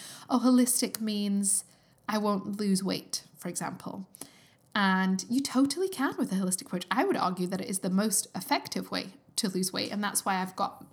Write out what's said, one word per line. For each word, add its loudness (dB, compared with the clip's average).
"Oh, 2
holistic 4
means 0
I 0
won't 0
lose 2
weight," -4
for -10
example. -8
And 4
you 2
totally 2
can -2
with -2
a 2
holistic 0
approach. -6
I 2
would 2
argue 0
that -4
it -8
is -4
the -4
most 2
effective -4
way -6
to -2
lose -2
weight. -4
And -4
that's -2
why 0
I've -4
got, -4